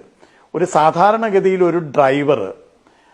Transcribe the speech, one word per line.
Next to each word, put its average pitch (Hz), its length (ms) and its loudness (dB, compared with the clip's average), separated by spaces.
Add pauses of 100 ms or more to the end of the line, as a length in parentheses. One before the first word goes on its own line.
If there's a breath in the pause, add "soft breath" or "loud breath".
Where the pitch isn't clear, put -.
(540 soft breath)
ഒരു 160 100 -4
സാധാരണഗതിയിൽ 185 1000 0
ഒരു 170 140 0
ഡ്രൈവർ 139 760 -2 (600 soft breath)